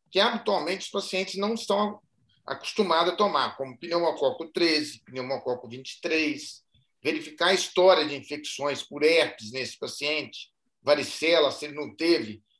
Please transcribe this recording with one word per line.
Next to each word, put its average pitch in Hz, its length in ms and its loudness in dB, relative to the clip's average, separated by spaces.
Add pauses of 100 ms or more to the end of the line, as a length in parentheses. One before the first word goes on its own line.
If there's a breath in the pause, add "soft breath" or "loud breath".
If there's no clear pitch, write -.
(100)
que 185 80 0
habitualmente 196 680 0
os - 40 -12
pacientes 190 460 -4
não 202 180 -2
estão 208 460 -2 (440)
acostumados 170 680 0
a 175 40 -4
tomar, 147 400 2
como 131 220 -10
pneumococo 156 680 0
treze, 156 560 0
pneumococo 127 640 -6
vinte 127 240 -14
e - 80 -18
três, 160 640 -4 (360)
verificar 156 480 -2
a 196 60 4
história 185 500 6
de 143 120 -4
infecções 143 680 -6
por 147 220 -4
herpes 151 480 2
nesse 127 260 -8
paciente, - 760 -8 (300)
varicela, 147 720 2
se - 140 -10
ele 147 80 -12
não 147 200 -10
teve, 151 480 0 (180)